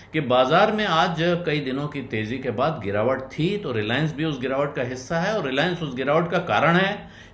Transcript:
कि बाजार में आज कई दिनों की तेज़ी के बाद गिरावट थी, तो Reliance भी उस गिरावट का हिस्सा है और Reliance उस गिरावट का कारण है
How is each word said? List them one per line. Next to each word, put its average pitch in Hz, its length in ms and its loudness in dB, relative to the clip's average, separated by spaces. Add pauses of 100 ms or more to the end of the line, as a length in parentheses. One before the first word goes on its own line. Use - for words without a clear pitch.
(120)
कि 156 80 0
बाजार 139 520 4
में 214 140 0
आज 170 320 2
कई 165 420 0
दिनों 139 280 -4
की 139 140 -8
तेज़ी 113 360 -4
के 131 120 -6
बाद 131 340 0
गिरावट 107 360 0
थी, 185 380 -2
तो 147 140 -6
Reliance 120 420 0
भी 151 100 -2
उस 143 160 -2
गिरावट 135 340 -2
का 139 80 -2
हिस्सा 127 360 -4
है 208 200 0
और 151 80 -2
Reliance 165 360 0
उस 135 120 -4
गिरावट 147 360 2
का 180 80 2
कारण 147 380 4
है 202 320 0 (240)